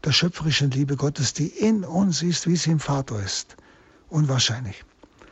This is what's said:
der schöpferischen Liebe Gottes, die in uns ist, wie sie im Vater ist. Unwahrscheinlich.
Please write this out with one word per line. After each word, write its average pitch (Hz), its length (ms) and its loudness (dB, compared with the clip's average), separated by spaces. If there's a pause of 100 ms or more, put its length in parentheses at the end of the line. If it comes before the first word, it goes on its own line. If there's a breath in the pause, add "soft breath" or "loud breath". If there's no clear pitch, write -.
der 143 100 2
schöpferischen 151 580 0
Liebe 139 240 0
Gottes, 143 380 -2
die 151 140 -2
in 214 360 0
uns 170 400 0
ist, 170 240 0
wie 175 80 4
sie 160 160 0
im 156 80 4
Vater 135 420 -2
ist. - 340 -8 (540 soft breath)
Unwahrscheinlich. 131 760 0 (480 loud breath)